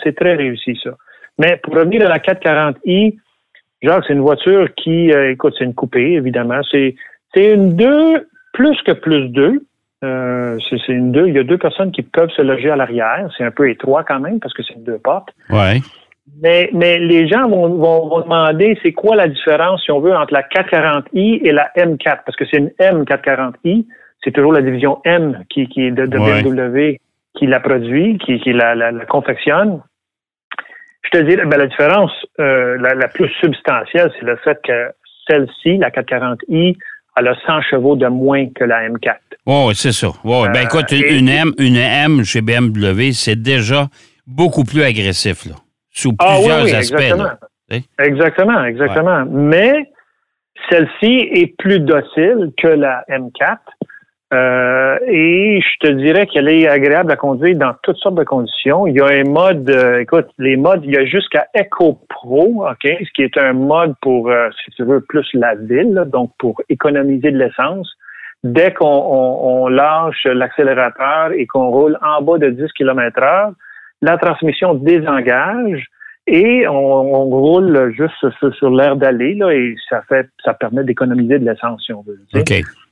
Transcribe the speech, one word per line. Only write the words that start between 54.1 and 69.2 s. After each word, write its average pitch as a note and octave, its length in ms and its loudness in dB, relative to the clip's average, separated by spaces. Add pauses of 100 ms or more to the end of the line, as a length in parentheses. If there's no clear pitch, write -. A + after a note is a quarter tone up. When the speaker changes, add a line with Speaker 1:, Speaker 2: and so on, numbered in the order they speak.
Speaker 1:
Euh, B2+ 760 0
et F#3 520 2
je - 280 -2
te D3 40 4
dirais D#3+ 360 2
qu'elle D3 220 0
est D#3+ 180 4
agréable D3 440 2
à C#3 40 0
conduire D3 420 0
dans C3 240 0
toutes F3 160 -2
sortes G3 160 -2
de E3 100 0
conditions. C3+ 600 -2
Il D3+ 80 0
y C3+ 80 2
a C#3 60 4
un C#3 160 2
mode, D3+ 480 0
euh, B2 300 2
écoute, E3 260 0 (100)
les C3 180 0
modes, E3 280 2
il C#3 80 -6
y C#3 60 2
a C3+ 80 2
jusqu'à D3+ 500 -2
Eco F3+ 440 0 (100)
Pro, F3+ 600 0
ok, A#2+ 140 -8
ce D#3 320 -4
qui C#3 80 0
est A#2+ 160 -4
un C3+ 140 2
mode D3 500 0
pour, B2 260 0
euh, A#2+ 200 0 (140)
si - 120 -20
tu B2+ 80 -8
veux, B2+ 180 2
plus C#3+ 320 -4
la A#2 220 0
ville, B2 400 0
là, F3 100 0
donc B2+ 320 -4
pour A#2+ 320 -4
économiser C#3 640 0
de C3+ 80 -2
l'essence. D3+ 520 -4 (520)
Dès D#3 280 2
qu'on, F3 140 -2
on, B2+ 800 0